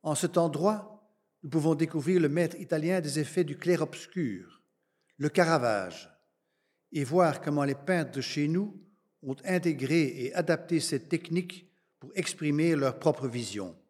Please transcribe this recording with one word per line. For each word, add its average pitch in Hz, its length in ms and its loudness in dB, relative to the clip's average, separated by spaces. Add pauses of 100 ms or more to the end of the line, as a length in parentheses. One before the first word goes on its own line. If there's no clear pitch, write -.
En 151 120 -2
cet 160 220 0
endroit, 175 720 0 (320)
nous 156 60 -12
pouvons 156 260 2
découvrir 160 460 2
le 151 80 4
maître 165 320 0
italien 170 400 0
des 147 180 -4
effets 160 260 0
du 165 120 -6
clair-obscur, 156 1040 -2 (540)
le 143 140 -2
Caravage, 120 800 2 (840)
et 143 120 -2
voir 151 360 4
comment 147 240 0
les 139 100 0
peintres 156 360 -2
de 139 100 -6
chez 147 280 -2
nous 196 380 -4 (360)
ont 135 220 -6
intégré 151 800 0
et 135 100 -6
adapté 165 460 0
cette - 300 -4
technique 175 600 -4 (280)
pour 131 160 -20
exprimer 160 600 0
leur 139 240 0
propre 135 300 0
vision. 104 480 -6 (140)